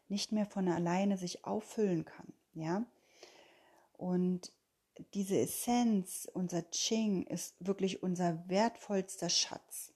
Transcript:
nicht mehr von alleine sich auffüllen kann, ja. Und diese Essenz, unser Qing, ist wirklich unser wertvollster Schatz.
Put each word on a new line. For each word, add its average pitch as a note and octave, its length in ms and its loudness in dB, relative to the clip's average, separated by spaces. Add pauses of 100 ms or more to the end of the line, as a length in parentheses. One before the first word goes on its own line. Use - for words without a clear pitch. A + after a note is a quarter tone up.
nicht G3+ 220 -2
mehr G#3+ 140 2
von G3 220 0
alleine F3 500 2
sich F3+ 280 -6
auffüllen G3 600 0
kann, - 280 -18 (200)
ja. E3 320 -2 (1080)
Und F3+ 580 0 (640)
diese G3 260 2
Essenz, A3+ 920 2
unser F3 280 -2
Qing, G#3+ 600 0
ist - 360 -6
wirklich F#3+ 440 -2
unser F3 440 0
wertvollster F#3+ 840 0
Schatz. - 680 -2